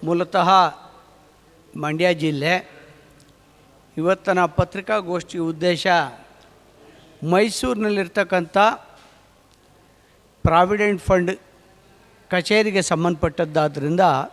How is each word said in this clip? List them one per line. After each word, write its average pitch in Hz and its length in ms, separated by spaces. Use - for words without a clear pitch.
ಮೂಲತಃ 170 460
ಮಂಡ್ಯ 160 400
ಜಿಲ್ಲೆ. 151 400
ಇವತ್ತಿನ 185 500
ಪತ್ರಿಕಾಗೋಷ್ಠಿ 180 920
ಉದ್ದೇಶ 165 480
ಮೈಸೂರಿನಲ್ಲಿರ್ತಕ್ಕಂಥ 196 1300
ಪ್ರಾವಿಡೆಂಟ್ 190 580
ಫಂಡ್ 185 300
ಕಚೇರಿಗೆ 196 520
ಸಂಬಂಧಪಟ್ಟದ್ದಾದ್ರಿಂದ 156 1200